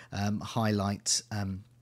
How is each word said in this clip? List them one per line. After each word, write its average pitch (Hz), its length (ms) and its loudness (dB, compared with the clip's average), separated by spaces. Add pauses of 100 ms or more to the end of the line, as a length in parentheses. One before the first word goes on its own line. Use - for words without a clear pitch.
(120)
um, 101 280 0
highlight, 101 920 2
um, 98 340 -4 (160)